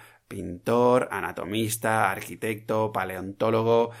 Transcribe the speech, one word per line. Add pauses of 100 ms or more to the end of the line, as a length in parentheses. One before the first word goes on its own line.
(340)
pintor,
anatomista,
arquitecto,
paleontólogo,